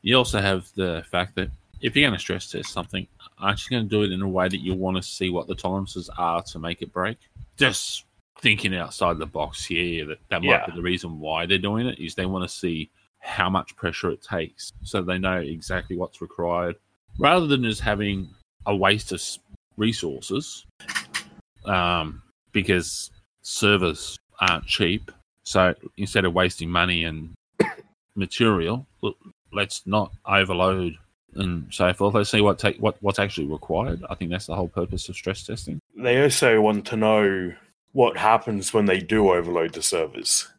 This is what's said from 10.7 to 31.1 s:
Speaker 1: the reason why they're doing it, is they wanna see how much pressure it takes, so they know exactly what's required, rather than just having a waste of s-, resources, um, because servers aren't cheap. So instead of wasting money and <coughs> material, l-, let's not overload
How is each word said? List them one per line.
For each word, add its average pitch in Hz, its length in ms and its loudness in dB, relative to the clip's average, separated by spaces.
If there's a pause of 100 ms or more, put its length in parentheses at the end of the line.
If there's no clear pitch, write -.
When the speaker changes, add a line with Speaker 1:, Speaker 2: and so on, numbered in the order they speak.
Speaker 1:
the 85 40 -8
reason 87 380 -2
why 78 260 -4
they're 95 120 2
doing 104 300 -2
it, - 120 -8
is 82 160 -10
they 92 100 -2
wanna 92 220 -4
see 80 420 -4 (300)
how 95 300 0
much - 260 -2
pressure 85 360 -4
it - 120 -8
takes, - 480 -8 (120)
so - 180 -4
they 92 160 -2
know 92 220 0
exactly 85 580 -6
what's - 240 -8
required, 87 560 -4 (400)
rather 165 300 4
than 139 160 2
just 110 180 -2
having 101 480 -2 (360)
a 101 80 0
waste 101 380 2
of 90 80 -4
s-, - 200 -8 (360)
resources, 104 880 -4 (1000)
um, 87 560 0 (320)
because 92 580 0 (300)
servers 92 760 2 (220)
aren't 87 260 2
cheap. - 460 0 (320)
So 92 300 4 (240)
instead 98 280 0
of 87 80 2
wasting 90 360 0
money 87 340 2
and 80 300 -6 (260)
<coughs> - 560 -4
material, 101 680 0 (180)
l-, 104 120 -4 (360)
let's 101 340 -6
not 101 280 0 (120)
overload 92 680 2 (400)